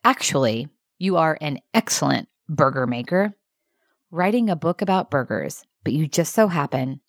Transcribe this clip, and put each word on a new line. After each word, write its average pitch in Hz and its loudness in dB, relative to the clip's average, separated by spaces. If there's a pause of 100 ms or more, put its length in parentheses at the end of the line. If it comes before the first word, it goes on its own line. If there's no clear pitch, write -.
"Actually, 135 0 (320)
you 185 2
are 160 4
an 143 -4 (160)
excellent 139 0 (180)
burger 135 0
maker, 170 -2 (800)
writing 202 0
a 170 2
book 165 -2
about 190 0
burgers, - -4 (180)
but - 0
you 151 0
just - -2
so 220 6
happen 135 -2